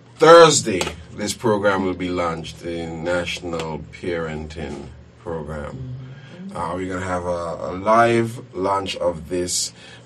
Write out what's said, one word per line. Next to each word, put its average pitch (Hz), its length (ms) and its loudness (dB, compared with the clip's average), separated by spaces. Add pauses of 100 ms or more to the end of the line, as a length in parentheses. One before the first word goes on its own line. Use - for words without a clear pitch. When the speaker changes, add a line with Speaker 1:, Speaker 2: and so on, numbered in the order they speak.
(160)
Speaker 1:
Thursday, 160 640 8 (360)
this 104 180 -4
program 101 500 2
will 92 100 0
be 90 140 -4
launched, 82 540 -4
the 85 240 -6
National 82 920 -4 (220)
Parenting 78 840 -8 (360)
Program. 73 720 -10 (580)
Speaker 2:
Mm-hmm. - 40 -12
Speaker 1:
Uh, 85 200 -6
we're 92 180 -6
gonna 92 120 -6
have 90 180 -6
a, 85 460 -6
a - 20 -8
live 117 840 2
launch 95 420 -2
of 85 320 -4
this 90 440 -4 (340)